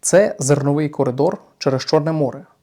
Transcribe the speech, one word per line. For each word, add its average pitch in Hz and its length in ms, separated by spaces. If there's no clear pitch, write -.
це 196 380
зерновий 143 500
коридор 143 480
через 131 240
Чорне 156 300
море 147 340